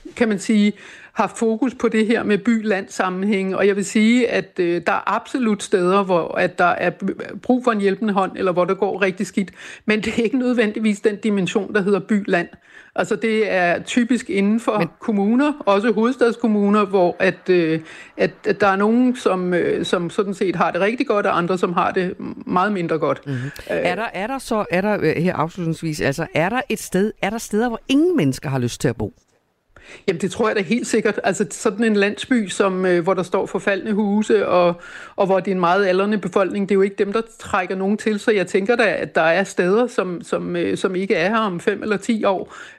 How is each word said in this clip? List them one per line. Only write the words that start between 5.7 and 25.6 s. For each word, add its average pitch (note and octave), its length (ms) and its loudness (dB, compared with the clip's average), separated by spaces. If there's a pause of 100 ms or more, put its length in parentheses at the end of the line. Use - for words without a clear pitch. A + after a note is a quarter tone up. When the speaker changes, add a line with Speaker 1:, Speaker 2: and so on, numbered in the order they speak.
Speaker 1:
hvor F3+ 340 0
at F3+ 220 0
der F3+ 60 4
er F3 240 0
b-, F#3+ 220 -4 (300)
brug B3 220 0
for B3+ 80 2
en G#3 100 0
hjælpende G3 320 0
hånd, F#3+ 220 0
eller F#3+ 160 0
hvor F3 140 2
det F#3 120 0
går F#3+ 240 -2
rigtig G3 260 -2
skidt. F#3+ 240 -4 (340)
Men G#3+ 160 0
det A3 180 -4
er A#3 40 4
ikke A3+ 140 0
nødvendigvis A3 600 0
den G#3+ 160 2
dimension, G3+ 580 0
der G#3 80 2
hedder F#3+ 180 2
by-land. F#3+ 480 0 (500)
Altså, F#3+ 180 0
det A3 360 0
er F3 320 2
typisk A#3+ 460 0
inden G3+ 300 2
for A3 200 -2
Speaker 2:
Men E3+ 80 0 (120)
Speaker 1:
kommuner, A#3 600 2
også G3+ 320 2
hovedstadskommuner, G#3+ 920 2
hvor F#3+ 340 2
at, F#3 300 -2
øh, E3 300 2 (380)
at, F#3 140 0 (140)
at G3+ 160 0
der G#3 60 4
er F#3+ 80 4
nogen, A#3+ 400 2
som, F#3 380 0
øh, E3 320 0
som F3 240 0
sådan G3+ 240 -2
set F#3 220 -2
har E3+ 160 0
det F3 100 -2
rigtig A#3 260 0
godt, G3+ 180 2
og F#3+ 120 0
andre, F3 200 0
som F#3 160 0
har F3 180 0
det F#3 220 -2 (320)
meget F#3 260 0
mindre E3+ 280 -2
godt. C#3 260 -2
Speaker 2:
Mhm. C#3 100 -6
Speaker 1:
Øh. A#2+ 60 -6 (260)
Speaker 2:
Er F3 280 -2
der, G#3+ 180 -6
er F#3+ 140 -6
der C4+ 100 -6
så, A3 320 -4
er F3+ 120 0
der, G#3 200 0
øh, D3+ 140 2
her F3 200 0
afslutningsvis, D#3+ 680 -4